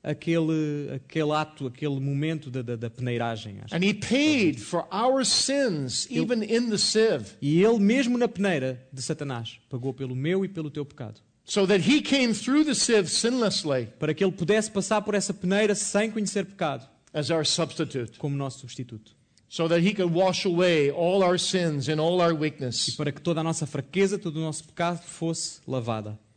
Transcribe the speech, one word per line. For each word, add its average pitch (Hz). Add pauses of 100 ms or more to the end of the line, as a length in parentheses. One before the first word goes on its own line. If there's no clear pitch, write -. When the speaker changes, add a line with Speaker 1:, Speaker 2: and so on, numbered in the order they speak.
(120)
Speaker 1:
aquele, 156
aquele 151
ato, 151
aquele 139
momento 143
da, 127
da, 117
da 113
peneiragem, 117
acho -
Speaker 2:
And 175
he 202
paid 220
for -
our 254
sins, 190
Speaker 1:
Ele 247
Speaker 2:
even 226
in 226
the 208
sieve. 208 (160)
Speaker 1:
E 156
ele 226
mesmo 240
na 233
peneira 147 (100)
de 131
Satanás 127 (120)
pagou 131
pelo 127
meu 180
e -
pelo 165
teu 147
pecado. 127 (260)
Speaker 2:
So 196
that 196
he 285
came 247
through 285
the 285
sieve 208
sinlessly 185 (120)
Speaker 1:
Para 151
que 151
ele 190
pudesse 208
passar 208
por 208
essa 196
peneira 202
sem 208
conhecer 208
pecado. 139 (260)
Speaker 2:
as 147
our 160
substitute. -
Speaker 1:
Como 143
nosso 139
substituto. 123 (380)
Speaker 2:
So 165
that 170
he 202
could 180
wash 185
away 170
all 175
our 180
sins 156
and 156
all 175
our 170
weakness. 147
Speaker 1:
E -
para 143
que -
toda 160
a 160
nossa 160
fraqueza, 190
todo 160
o 160
nosso 156
pecado 170
fosse -
lavada. 113 (200)